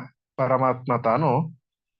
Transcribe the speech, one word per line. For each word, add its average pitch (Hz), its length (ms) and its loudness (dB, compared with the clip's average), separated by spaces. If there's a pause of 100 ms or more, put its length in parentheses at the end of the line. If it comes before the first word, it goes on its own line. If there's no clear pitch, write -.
(360)
ಪರಮಾತ್ಮ 127 680 0
ತಾನು 139 560 0 (400)